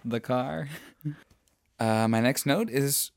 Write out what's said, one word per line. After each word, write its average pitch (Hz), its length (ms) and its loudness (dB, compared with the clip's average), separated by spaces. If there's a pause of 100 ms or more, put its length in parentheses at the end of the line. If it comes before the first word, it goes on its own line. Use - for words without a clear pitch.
the 117 160 -2
car. 135 480 -2 (360)
<laughs> 147 40 -4 (720)
Uh, 110 260 2
my 113 140 4
next 123 260 0
note 185 240 2
is 139 460 0